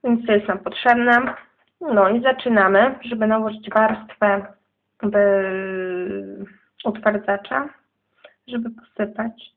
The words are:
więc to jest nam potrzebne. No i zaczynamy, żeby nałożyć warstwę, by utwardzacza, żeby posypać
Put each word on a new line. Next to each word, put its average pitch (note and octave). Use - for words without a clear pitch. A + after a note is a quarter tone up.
więc A#3
to A3+
jest G#3
nam F#3+
potrzebne. A#3+
No G#3+
i A#3
zaczynamy, A#3+
żeby A3+
nałożyć A3
warstwę, G#3+
by G3
utwardzacza, G#3
żeby A#3+
posypać -